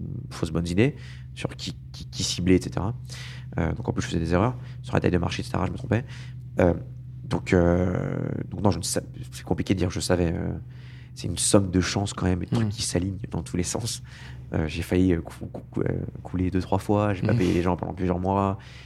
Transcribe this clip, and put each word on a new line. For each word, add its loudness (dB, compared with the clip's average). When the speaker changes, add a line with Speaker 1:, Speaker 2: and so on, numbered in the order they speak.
Speaker 1:
fausses -6
bonnes 0
idées 4
sur -6
qui, -8
qui, -12
qui -6
cibler, 4
et 6
cetera. -2
Euh, 2
donc -6
en 2
plus, -2
je -2
faisais -2
des 0
erreurs 4
sur -6
la 4
taille 6
de 6
marché, 0
et -6
cetera. 0
Je 0
me -6
trompais. 0
Euh, 8
donc, -2
euh, 4
donc -6
non, 8
je 2
ne -4
sa-, -2
c'est -12
compliqué 0
de 2
dire 2
je -2
savais. 2
Euh, -2
c'est -6
une -4
somme 4
de 4
chances 0
quand -2
même, 2
et -6
de -8
trucs 2
Speaker 2:
Hmm. -2
Speaker 1:
qui -4
s'alignent 0
dans -4
tous -6
les 2
sens. -4
Euh, 2
j'ai -4
failli, 4
euh, 4
cou-, -10
cou-, -12
cou-, -2
euh, 0
couler 0
deux, 2
trois 2
fois. 4
J'ai -4
pas 4
Speaker 2:
Hmm. 6
Speaker 1:
payé 4
les 4
gens 4
pendant -4
plusieurs 0
mois. 2